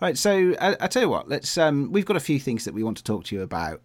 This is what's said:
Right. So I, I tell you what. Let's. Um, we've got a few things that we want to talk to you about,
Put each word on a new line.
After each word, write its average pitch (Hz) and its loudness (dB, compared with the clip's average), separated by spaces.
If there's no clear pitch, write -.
Right. 170 -2
So 190 4
I, 196 2
I - 0
tell 254 0
you 185 4
what. 92 -2
Let's. - -4
Um, 143 2
we've 196 2
got 196 0
a 151 0
few 143 0
things 120 -4
that - -6
we 104 -4
want 110 -2
to - -14
talk 104 -4
to 104 -6
you 95 -4
about, 82 -6